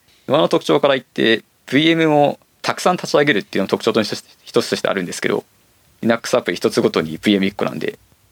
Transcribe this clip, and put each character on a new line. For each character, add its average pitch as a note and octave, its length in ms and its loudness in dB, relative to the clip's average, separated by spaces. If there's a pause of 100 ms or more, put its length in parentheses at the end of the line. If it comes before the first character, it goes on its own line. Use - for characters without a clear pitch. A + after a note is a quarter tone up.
(280)
ノ B2+ 80 2
ア - 20 4
の E3+ 100 2
特 D#3+ 160 0
徴 D3+ 160 2
か D3 60 2
ら C#3 80 4
言 B2+ 80 -4
っ - 20 -18
て、 A#2 380 0 (240)
ブ - 140 2
イ D#3+ 80 2
エ E3 80 2
ム D#3+ 180 2
を C#3+ 240 2 (240)
た - 120 -2
く - 60 -14
さ F#3+ 120 2
ん F3+ 40 0
立 - 120 -10
ち D#3 100 2
上 D3 80 4
げ D3 80 2
る G2+ 60 0
っ - 20 -8
て - 160 -6
い - 20 0
う - 20 0
の - 40 0
を - 20 -8
特 - 160 -2
徴 A2+ 80 0
と A2 100 2
し G#2 60 -4
て、 - 80 -6 (260)
一 - 200 -2
つ - 80 -4
と G2+ 60 -2
し - 40 -4
て - 80 -2
あ F#2 60 -2
る F#2+ 80 -4
ん F2 40 -6
で F2+ 60 -10
す - 80 -10
け - 80 -4
ど、 G#2 160 -2 (560)
Linux A#2 340 -2
ア B2 60 4
プ G#2 100 -6
リ F2 60 -4
一 A2+ 140 -2
つ A#2+ 100 -2
ご A2 80 4
と G2 140 -2
に D#2+ 160 -8
ブ - 100 -4
イ G#2 60 4
エ G2 40 2
ム F#2+ 60 0
一 G2 80 -2
個 F#2+ 140 -4
な - 60 -6
ん - 60 -10
で。 - 200 -8 (340)